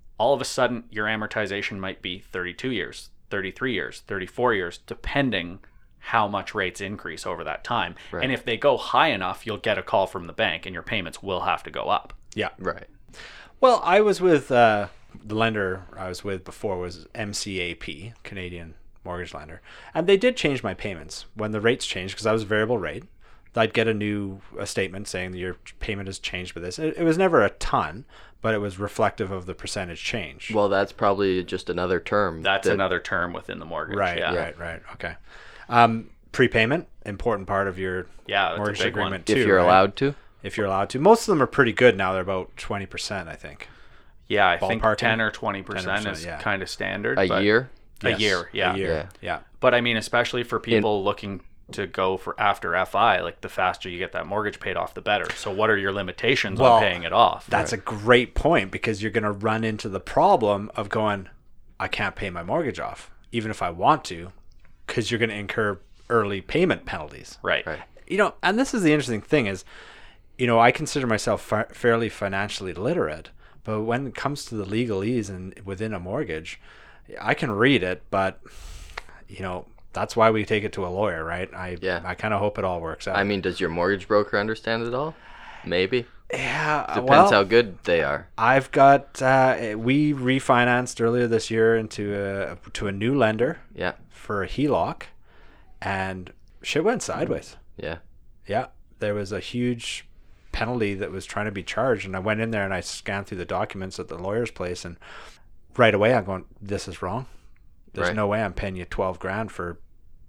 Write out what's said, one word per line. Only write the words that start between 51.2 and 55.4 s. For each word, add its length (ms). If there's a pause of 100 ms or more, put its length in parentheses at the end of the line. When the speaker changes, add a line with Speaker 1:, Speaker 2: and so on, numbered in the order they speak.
Speaker 1:
to 160
go 300
for 220
after 360
F 180
I, 280
like, 200
the 80
faster 400
you 80
get 140
that 160
mortgage 320
paid 180
off, 160
the 80
better. 240 (100)
So 160